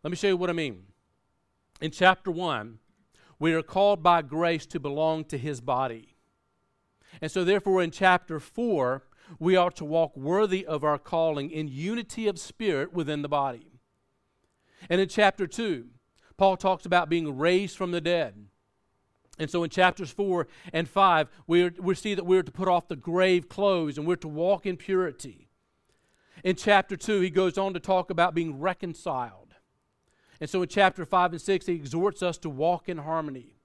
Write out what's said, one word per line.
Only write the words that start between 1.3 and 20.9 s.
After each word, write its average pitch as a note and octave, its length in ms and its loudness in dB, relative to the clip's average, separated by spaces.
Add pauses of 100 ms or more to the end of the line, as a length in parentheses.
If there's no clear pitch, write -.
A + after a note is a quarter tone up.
In D#3 100 -6
chapter F#3 400 2
one, C3 500 -6 (580)
we E3 160 2
are D#3+ 80 0
called G3 400 2
by E3+ 180 6
grace D#3+ 460 -2
to - 120 -8
belong D#3 480 -2
to D3 120 -8
his B2+ 240 -8
body. B2 540 -4 (1040)
And D#3 100 -8
so F#3 120 0
therefore F#3 380 2
in E3+ 80 0
chapter F3+ 480 2
four, C#3 640 -2 (340)
we F#3 180 4
are F3 140 4
to - 140 -12
walk D#3+ 300 0
worthy F#3 520 0
of D3+ 180 -4
our D3+ 140 2
calling D#3 520 -2
in D#3 160 -6
unity G#3 600 -6
of F#3+ 100 -4
spirit E3 540 -4
within D3+ 300 -4
the C#3+ 60 -6
body. C#3 520 -4 (1080)
And F3+ 100 2
in F#3+ 80 0
chapter G3+ 380 2
two, D#3 400 -6 (500)
Paul F#3+ 220 4
talks F#3+ 260 -2
about F3 240 2
being D#3 300 -2
raised F3+ 400 0
from F#3 120 -6
the F3 120 -4
dead. D#3+ 320 -2 (1040)
And D#3 120 -6
so E3+ 140 -2
in D#3 60 -6
chapters F3+ 400 2
four F#3 380 -2 (220)
and E3 160 -2
five, F3 420 4 (180)